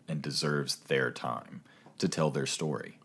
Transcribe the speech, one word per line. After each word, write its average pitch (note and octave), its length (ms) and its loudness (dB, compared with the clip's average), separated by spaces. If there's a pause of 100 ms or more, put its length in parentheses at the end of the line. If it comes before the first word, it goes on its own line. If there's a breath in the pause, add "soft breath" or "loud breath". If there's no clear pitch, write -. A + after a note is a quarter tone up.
and D2+ 140 -2
deserves D2 560 0
their C2 340 2
time - 500 -6 (360 soft breath)
to F#2+ 100 2
tell D#2 240 4
their C2+ 140 0
story. - 600 -2